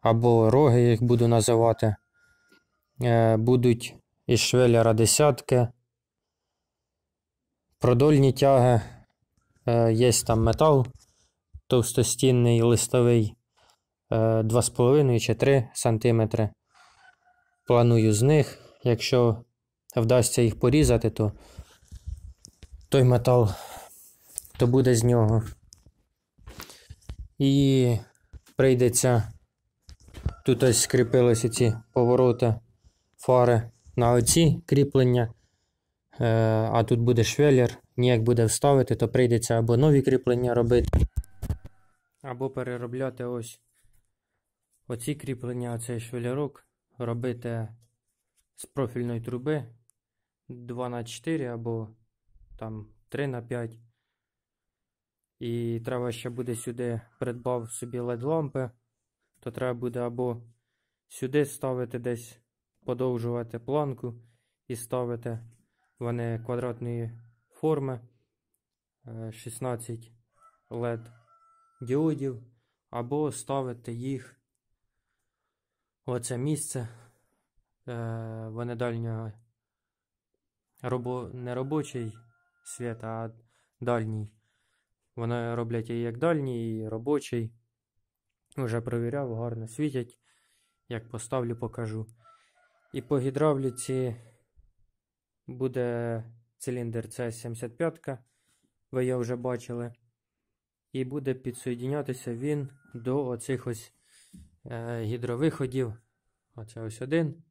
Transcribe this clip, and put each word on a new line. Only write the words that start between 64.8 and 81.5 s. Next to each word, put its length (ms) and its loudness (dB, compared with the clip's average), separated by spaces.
Вони 480 -6
квадратної 640 -8
форми, 500 -4
е, 260 -14
шістнадцять 800 -12
лед 400 -8
діодів, 640 -4
або 420 -6
ставити 600 -8
їх 480 -10
в 40 -10
оце 280 -6
місце. 500 -6
Е, 600 -10
вони 260 -10
дальнього 580 -8
робо-, 520 -8
не 200 -10